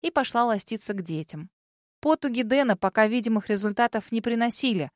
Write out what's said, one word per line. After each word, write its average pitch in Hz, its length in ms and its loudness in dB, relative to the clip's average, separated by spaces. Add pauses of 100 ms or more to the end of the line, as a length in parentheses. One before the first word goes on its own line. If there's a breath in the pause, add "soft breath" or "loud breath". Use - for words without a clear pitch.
и 330 80 -2
пошла 247 360 2
ластиться 214 480 -4
к 196 80 -4
детям. 160 480 -8 (500)
Потуги 285 440 2
Дэна 240 340 2
пока 214 300 2
видимых 220 420 0
результатов 214 640 -2
не 226 100 -2
приносили. 233 760 0